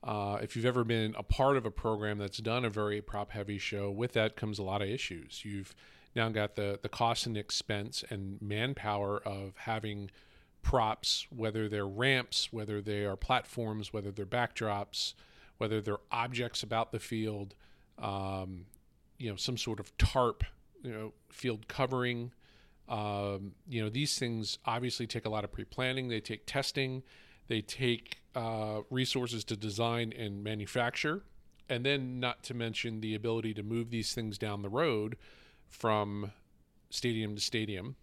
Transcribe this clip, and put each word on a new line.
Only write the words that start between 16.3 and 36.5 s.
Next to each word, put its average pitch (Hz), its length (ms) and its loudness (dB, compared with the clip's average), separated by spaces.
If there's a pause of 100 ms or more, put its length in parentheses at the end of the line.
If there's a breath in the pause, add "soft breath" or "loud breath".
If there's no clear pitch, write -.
about 113 280 0
the 113 80 -2
field, 107 560 -2 (440 soft breath)
um, 95 680 -4 (520)
you 117 120 -4
know, 98 60 -4
some 123 200 -2
sort 113 220 -2
of - 200 -12
tarp, - 440 6 (400)
you 131 80 -6
know, 110 220 -6 (180)
field 113 380 -2
covering. 123 640 0 (560 soft breath)
Um, 101 640 0 (160)
you 120 140 0
know, 107 60 0
these 135 300 0
things 113 460 -2
obviously 120 420 0
take 113 200 -4
a 110 40 0
lot 107 140 0
of - 80 -6
pre-planning. 127 560 -2
They 113 120 0
take - 260 -8
testing. 131 560 0 (440 loud breath)
They 113 140 2
take, 120 580 -2 (160)
uh, 110 460 -2 (100)
resources 123 540 0
to 117 120 -2
design 113 600 0
and 101 260 -4
manufacture. 120 800 0 (460)
And 123 160 0
then 131 360 0
not 123 240 -2
to - 100 -6
mention 113 460 -2
the 107 140 0
ability 110 400 0
to 104 80 -4
move 113 280 0
these 113 220 0
things 110 260 -4
down 104 240 -2
the 101 60 -4
road 113 480 2 (520 loud breath)
from 104 640 2 (580)